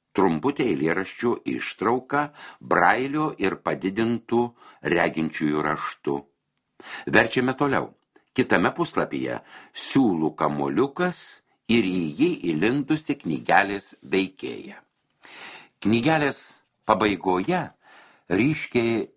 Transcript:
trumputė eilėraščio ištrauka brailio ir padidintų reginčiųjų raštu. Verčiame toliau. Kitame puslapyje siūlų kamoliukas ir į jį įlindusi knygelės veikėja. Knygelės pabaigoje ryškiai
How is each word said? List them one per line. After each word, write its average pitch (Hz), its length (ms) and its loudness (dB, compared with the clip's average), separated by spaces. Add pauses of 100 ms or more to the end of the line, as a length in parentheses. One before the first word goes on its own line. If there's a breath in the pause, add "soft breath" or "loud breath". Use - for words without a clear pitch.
(160)
trumputė 95 560 0
eilėraščio 85 720 -2
ištrauka 131 880 -4 (320 loud breath)
brailio 127 720 2
ir 95 240 -2
padidintų 113 880 -2 (480 loud breath)
reginčiųjų 80 720 0
raštu. - 480 -4 (960 loud breath)
Verčiame 123 480 4
toliau. 135 320 0 (460)
Kitame 107 320 4
puslapyje 65 720 -4 (340 loud breath)
siūlų 87 640 0
kamoliukas 78 1040 -2 (280)
ir 113 200 4
į 92 120 -2 (180)
jį 156 80 4 (240)
įlindusi 139 680 0
knygelės 87 800 0 (100)
veikėja. 95 720 -4 (1040 loud breath)
Knygelės 135 600 2 (440)
pabaigoje 101 800 2 (640 soft breath)
ryškiai 117 880 0